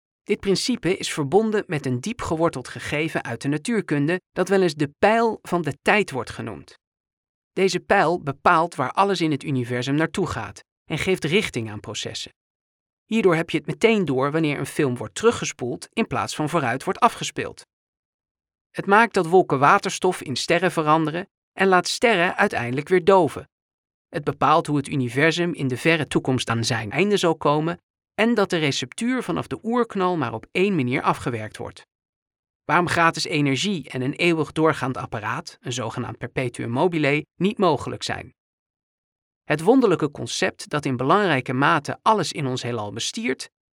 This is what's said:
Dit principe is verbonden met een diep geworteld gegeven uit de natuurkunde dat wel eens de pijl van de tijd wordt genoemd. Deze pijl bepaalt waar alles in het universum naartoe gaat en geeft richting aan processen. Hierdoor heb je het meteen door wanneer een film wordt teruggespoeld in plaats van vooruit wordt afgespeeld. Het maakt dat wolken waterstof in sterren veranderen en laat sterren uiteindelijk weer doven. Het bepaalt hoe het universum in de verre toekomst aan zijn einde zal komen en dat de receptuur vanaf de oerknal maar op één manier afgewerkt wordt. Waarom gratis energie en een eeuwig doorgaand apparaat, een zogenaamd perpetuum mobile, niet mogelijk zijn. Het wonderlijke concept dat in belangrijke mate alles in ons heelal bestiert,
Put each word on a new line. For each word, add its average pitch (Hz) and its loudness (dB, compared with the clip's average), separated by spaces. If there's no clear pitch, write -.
Dit - -2
principe 196 0
is - -6
verbonden 196 2
met 147 -4
een 127 0
diep 214 -6
geworteld 160 -2
gegeven 151 -6
uit 120 -8
de 139 -2
natuurkunde 156 0
dat 180 -2
wel 190 4
eens 170 2
de 151 -2
pijl 226 2
van 175 -2
de 143 -4
tijd 196 2
wordt 123 -6
genoemd. 110 -12
Deze 180 2
pijl 175 2
bepaalt 170 2
waar 127 -2
alles 196 2
in 160 2
het 143 -2
universum 123 -2
naartoe 160 0
gaat - -8
en 156 -4
geeft 185 -2
richting 139 -2
aan 104 -12
processen. - -10
Hierdoor 196 2
heb 165 -2
je 165 0
het 143 -10
meteen 208 2
door 139 0
wanneer 151 0
een 139 -4
film 131 0
wordt 110 -10
teruggespoeld - -2
in 226 -2
plaats 110 -4
van 151 -2
vooruit 135 -2
wordt - -4
afgespeeld. - -2
Het - -10
maakt 208 4
dat 180 2
wolken 165 6
waterstof 185 2
in 131 -6
sterren 170 0
veranderen 160 0
en 190 2
laat 180 4
sterren 196 2
uiteindelijk 139 -2
weer 185 4
doven. 180 4
Het 151 -6
bepaalt 151 2
hoe 147 0
het 139 -2
universum 151 0
in 139 -4
de 123 -4
verre 160 0
toekomst 131 0
aan 113 0
zijn 113 -4
einde 196 2
zal 170 2
komen 156 0
en 233 2
dat 208 2
de 180 0
receptuur 170 -2
vanaf 160 -4
de - -8
oerknal 220 -2
maar 120 -2
op 110 -10
één 190 2
manier 127 0
afgewerkt 120 -4
wordt. - -14
Waarom 165 2
gratis 165 0
energie 147 0
en 127 -6
een 135 -4
eeuwig 165 0
doorgaand 147 0
apparaat, 117 -8
een - -8
zogenaamd 113 -8
perpetuum 123 -6
mobile, 151 0
niet 196 0
mogelijk 143 0
zijn. - -8
Het 151 -2
wonderlijke 190 4
concept - -6
dat 147 -4
in 135 -2
belangrijke 143 2
mate 143 0
alles 208 0
in 147 -6
ons 127 -4
heelal 110 -6
bestiert, - -6